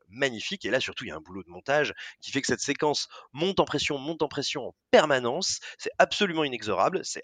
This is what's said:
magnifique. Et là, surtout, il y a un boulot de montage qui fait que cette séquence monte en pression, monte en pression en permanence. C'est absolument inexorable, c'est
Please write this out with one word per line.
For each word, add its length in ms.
magnifique. 560
Et 60
là, 100
surtout, 240
il 40
y 40
a 40
un 40
boulot 220
de 80
montage 440
qui 100
fait 100
que 60
cette 140
séquence 480
monte 280
en 40
pression, 340
monte 240
en 60
pression 400
en 60
permanence. 720
C'est 200
absolument 460
inexorable, 600
c'est 200